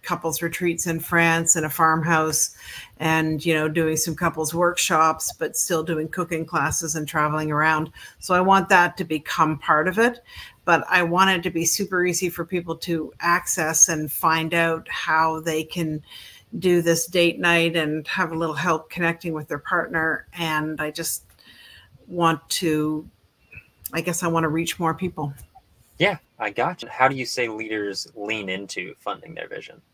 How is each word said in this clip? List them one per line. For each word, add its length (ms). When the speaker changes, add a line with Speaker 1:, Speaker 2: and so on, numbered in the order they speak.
Speaker 1:
couples 380
retreats 440
in 140
France 560
in 80
a 60
farmhouse, 880
and, 480
you 80
know, 160
doing 260
some 180
couples 400
workshops, 800
but 240
still 260
doing 280
cooking 360
classes 500
and 120
traveling 440
around. 380
So 160
I 60
want 260
that 300
to 80
become 520
part 300
of 100
it, 220
but 240
I 140
want 260
it 140
to 60
be 140
super 420
easy 220
for 160
people 360
to 420
access 680
and 240
find 420
out 360
how 500
they 240
can 400
do 220
this 260
date 320
night 380
and 280
have 280
a 40
little 180
help 340
connecting 420
with 160
their 100
partner. 760
And 480
I 100
just 320
want 420
to, 600
I 80
guess 200
I 60
wanna 220
reach 300
more 140
people. 400
Speaker 2:
Yeah, 200
I 100
gotcha. 400
How 180
do 80
you 100
say 220
leaders 580
lean 340
into 500
funding 340
their 140
vision? 340